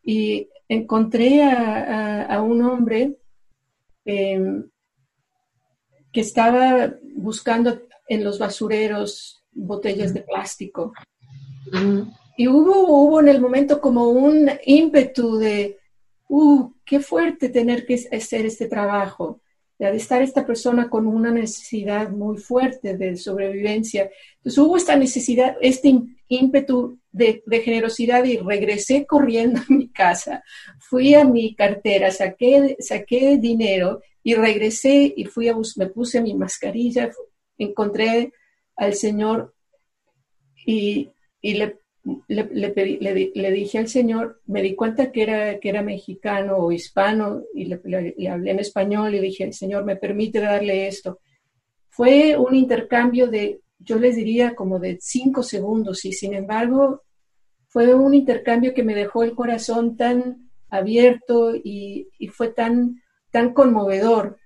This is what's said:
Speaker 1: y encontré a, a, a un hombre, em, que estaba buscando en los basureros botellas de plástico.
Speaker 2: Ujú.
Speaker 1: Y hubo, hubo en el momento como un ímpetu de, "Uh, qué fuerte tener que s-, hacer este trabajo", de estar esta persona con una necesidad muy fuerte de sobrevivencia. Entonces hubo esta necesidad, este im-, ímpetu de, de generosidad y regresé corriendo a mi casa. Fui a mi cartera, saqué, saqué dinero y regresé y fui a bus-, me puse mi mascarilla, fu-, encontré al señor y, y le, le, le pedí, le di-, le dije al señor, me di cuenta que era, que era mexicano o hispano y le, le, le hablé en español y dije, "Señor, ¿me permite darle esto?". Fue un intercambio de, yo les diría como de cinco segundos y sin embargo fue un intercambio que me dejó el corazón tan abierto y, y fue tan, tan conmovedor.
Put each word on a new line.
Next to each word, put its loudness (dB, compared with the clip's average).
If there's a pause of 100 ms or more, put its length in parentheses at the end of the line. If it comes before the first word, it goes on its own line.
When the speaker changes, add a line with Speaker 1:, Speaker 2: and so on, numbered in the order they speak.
Speaker 1:
y -4 (200)
encontré 2
a, 4
a, -4
a -2
un 2
hombre, 0 (880)
em, -4 (1400)
que -2
estaba 2 (220)
buscando -2 (260)
en -4
los -6
basureros -6
botellas -6
de -8
plástico. -10 (800)
Speaker 2:
Ujú. -2 (260)
Speaker 1:
Y 2
hubo, 6
hubo 6
en 8
el 6
momento 2
como 2
un 4 (160)
ímpetu 4
de, -2 (500)
"Uh, 6 (120)
qué 0
fuerte -2
tener 0
que 0
s-, -6
hacer -4
este -6
trabajo", -4 (380)
de -2
estar -2
esta -2
persona -2
con -2
una 0
necesidad -6
muy -6
fuerte -4
de -6
sobrevivencia. -4 (260)
Entonces -4
hubo 4
esta 2
necesidad, 0
este 4
im-, 2 (120)
ímpetu 0 (100)
de, 0
de 0
generosidad 0
y 0
regresé -2
corriendo 2
a 0
mi 2
casa. -2 (340)
Fui 4
a 10
mi 2
cartera, 0
saqué, 2
saqué 0
dinero 0 (220)
y 0
regresé 2
y -8
fui -4
a 0
bus-, -6
me -4
puse -4
mi -4
mascarilla, -4
fu-, -20 (340)
encontré -2 (440)
al -2
señor -4 (1120)
y, -4 (300)
y -4
le, -6 (460)
le, -6
le -6
pedí, -4
le -6
di-, -2
le -4
dije -4
al -4
señor, -4
me -4
di -4
cuenta -4
que -2
era, -4
que -6
era -4
mexicano -6
o 0
hispano -2 (120)
y -8
le, -8
le, -6
le -8
hablé -6
en -2
español -4
y -2
dije, -6
"Señor, -8
¿me -6
permite -4
darle -2
esto?". -12 (680)
Fue 6
un 2
intercambio 2
de, -4 (180)
yo -4
les 2
diría 0
como -4
de -8
cinco -2
segundos -4
y -8
sin -8
embargo -2 (640)
fue 4
un 6
intercambio 2
que 0
me -2
dejó -2
el -2
corazón -4
tan -4 (200)
abierto 2
y, -12 (100)
y -12
fue -6
tan, -2 (300)
tan 0
conmovedor. 0